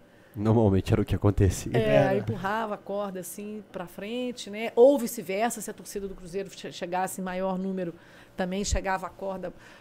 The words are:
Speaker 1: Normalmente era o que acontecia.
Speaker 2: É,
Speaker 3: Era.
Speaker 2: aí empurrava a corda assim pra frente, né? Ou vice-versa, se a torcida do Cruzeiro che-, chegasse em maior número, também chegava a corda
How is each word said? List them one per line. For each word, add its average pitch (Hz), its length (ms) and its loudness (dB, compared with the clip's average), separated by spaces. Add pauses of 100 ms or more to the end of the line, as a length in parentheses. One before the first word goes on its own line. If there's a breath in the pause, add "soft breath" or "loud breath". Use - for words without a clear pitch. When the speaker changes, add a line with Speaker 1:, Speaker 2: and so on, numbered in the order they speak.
(360 soft breath)
Speaker 1:
Normalmente 104 560 4
era 104 100 4
o - 20 0
que - 100 -2
acontecia. 101 640 2
Speaker 2:
É, 226 40 2
Speaker 3:
Era. 214 300 4
Speaker 2:
aí 202 100 2
empurrava 208 540 -4
a 190 40 -8
corda 196 400 -6
assim 208 540 -12
pra 185 140 -8
frente, 240 640 -8
né? 214 280 -6
Ou 269 200 10
vice-versa, 220 640 -2
se 208 80 -10
a 214 60 -8
torcida 196 320 -10
do 190 80 -10
Cruzeiro 180 360 -8
che-, - 200 -12
chegasse 185 500 -4
em 185 40 -4
maior 185 340 -2
número, 185 340 -4 (440 loud breath)
também 190 280 -2
chegava 190 440 -2
a - 20 -20
corda 190 420 -8 (280 loud breath)